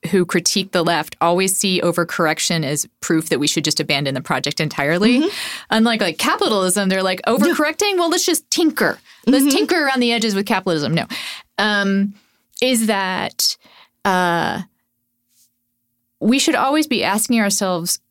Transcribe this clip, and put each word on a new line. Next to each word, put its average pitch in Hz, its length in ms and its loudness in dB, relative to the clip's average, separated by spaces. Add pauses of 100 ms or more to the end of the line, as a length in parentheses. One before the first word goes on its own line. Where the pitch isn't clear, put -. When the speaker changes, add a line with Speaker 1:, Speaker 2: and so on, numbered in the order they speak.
Speaker 1:
who 185 160 2
critique 190 460 -2
the 175 120 2
left 160 380 0
always 185 360 2
see 185 240 0
overcorrection 165 800 0
as 143 240 -4 (140)
proof 160 280 0
that 135 100 0
we 147 80 0
should 160 180 -2
just 156 140 0
abandon 143 360 0
the 151 60 -4
project 139 400 -4
entirely. 170 580 2
Speaker 2:
Mm-hmm. 320 80 2 (420)
Speaker 1:
Unlike, 226 320 2
like, 170 160 -2
capitalism, 208 720 0
they're 190 140 0
like, 185 240 -2
Speaker 2:
Yeah. - 60 2
Speaker 1:
"Overcorrecting? 311 640 0
Well, 339 120 2
let's 359 160 -2
just - 240 -2
tinker. 294 480 0 (300)
Let's 269 180 4
Speaker 2:
Mm-hmm. 285 100 4
Speaker 1:
tinker 339 300 0
around 269 140 0
the 240 120 2
edges 226 220 0
with 196 140 -2
capitalism." 170 480 0
No. 160 100 0 (540)
Um, 202 560 0 (480)
is 240 240 2
that, 190 720 -2 (460)
uh, 180 580 0 (1600)
we 247 200 2
should 285 160 2
always 294 320 2
be - 160 -2
asking 214 360 0
ourselves 185 600 -2 (120)